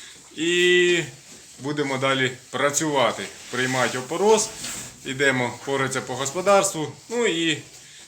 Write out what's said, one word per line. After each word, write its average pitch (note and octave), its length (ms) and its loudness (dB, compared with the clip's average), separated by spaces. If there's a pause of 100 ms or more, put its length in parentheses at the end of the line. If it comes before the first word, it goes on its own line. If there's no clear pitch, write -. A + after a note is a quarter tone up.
(360)
і F3 640 4 (600)
будемо C#3 380 -4
далі C3 340 0 (180)
працювати, C#3 760 0 (280)
приймати B2+ 460 0
опорос. F3+ 520 2 (560)
Ідемо C3 480 0 (120)
поратися C3 360 -2
по B2+ 140 -8
господарству, E3+ 760 0 (180)
ну A#3 160 0
і E3 320 0 (500)